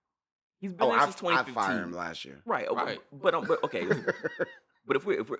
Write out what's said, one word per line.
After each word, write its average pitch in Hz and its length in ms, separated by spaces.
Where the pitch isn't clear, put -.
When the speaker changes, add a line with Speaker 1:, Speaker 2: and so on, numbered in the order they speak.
Speaker 1:
He's 190 140
been 175 120
Speaker 2:
Oh, 240 60
Speaker 1:
there 233 80
Speaker 2:
I, 135 60
Speaker 1:
since 190 100
Speaker 2:
I - 40
fired 170 280
him 131 60
Speaker 1:
twenty 98 260
fifteen. 87 140
Speaker 2:
last 87 320
year. 71 200
Speaker 1:
Right, 180 240
oh, - 60
Speaker 3:
Right. - 240
Speaker 1:
but, 160 220
um, 165 140
but, - 160
okay. - 300
Speaker 2:
<laughs> 165 40
Speaker 1:
But 131 100
if 127 80
we're, 196 160
if 113 80
we're, 143 100